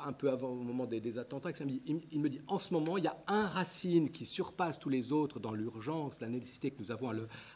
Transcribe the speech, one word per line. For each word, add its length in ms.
un 80
peu 160
avant, 200
au 60
moment 300
des, 140
des 180
attentats, 320
il 360
me, 60
il 80
me 100
dit, « 180
En 120
ce 140
moment, 240
il 60
y 40
a 100
un 180
Racine 640
qui 160
surpasse 540
tous 100
les 220
autres 280
dans 140
l'urgence, 680
la 80
nécessité 420
que 100
nous 100
avons 180
à 40
le, 140